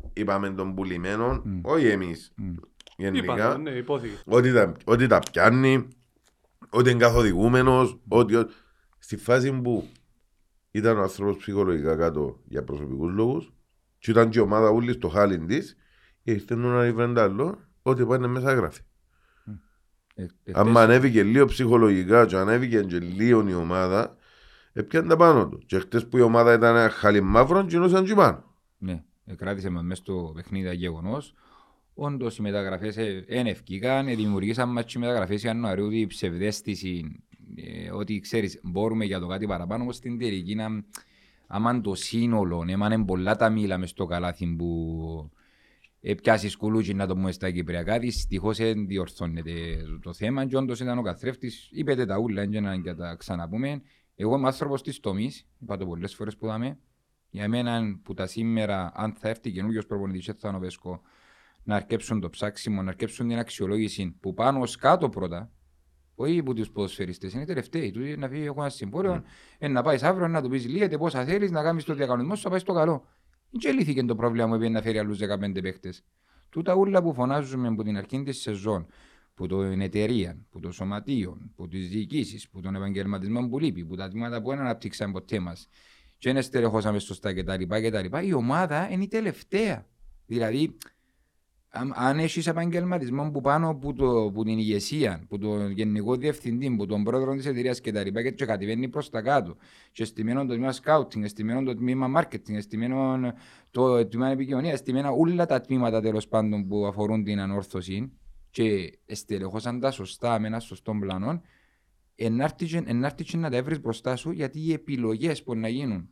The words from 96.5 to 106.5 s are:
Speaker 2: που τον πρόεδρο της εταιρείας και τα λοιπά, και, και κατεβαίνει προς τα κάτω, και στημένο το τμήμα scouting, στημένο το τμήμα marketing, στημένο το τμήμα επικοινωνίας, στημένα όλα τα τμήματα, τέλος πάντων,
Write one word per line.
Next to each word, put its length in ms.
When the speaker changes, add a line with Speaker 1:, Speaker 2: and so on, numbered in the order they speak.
Speaker 2:
που 100
τον 180
πρόεδρο 320
της 100
εταιρείας 360
και 100
τα 120
λοιπά, 200
και, 80
και 140
κατεβαίνει 440
προς 200
τα 120
κάτω, 340
και 140
στημένο 400
το 100
τμήμα 180
scouting, 420
στημένο 380
το 120
τμήμα 460
marketing, 400
στημένο 560
το 360
τμήμα 220
επικοινωνίας, 500
στημένα 300
όλα 360
τα 160
τμήματα, 400
τέλος 260
πάντων, 400